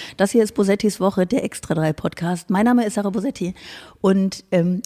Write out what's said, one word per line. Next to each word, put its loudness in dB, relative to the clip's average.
Das 2
hier 4
ist -4
Bosettis 0
Woche, 2
der -2
Extra -6
drei 0
Podcast. -6
Mein 2
Name 4
ist -4
Sarah -2
Bosetti -4
und, 2
ähm, 2